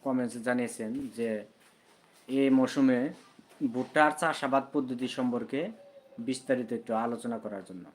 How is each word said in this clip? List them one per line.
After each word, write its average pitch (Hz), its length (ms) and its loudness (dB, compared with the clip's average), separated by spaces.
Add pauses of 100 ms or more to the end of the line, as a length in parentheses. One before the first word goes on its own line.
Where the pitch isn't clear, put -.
কমেন্টসে 123 440 -2
জানিয়েছেন 120 420 -2 (260)
যে 117 120 -2 (1000)
এই 135 200 4 (100)
মৌসুমে 127 420 4 (760)
ভুট্টার 151 360 4 (100)
চাষাবাদ 139 520 2
পদ্ধতি 127 360 -2 (100)
সম্পর্কে 123 420 -2 (640)
বিস্তারিত 127 520 -2
একটু 117 140 -6 (120)
আলোচনা 117 400 -4
করার 101 240 -8
জন্য। 90 160 -14 (100)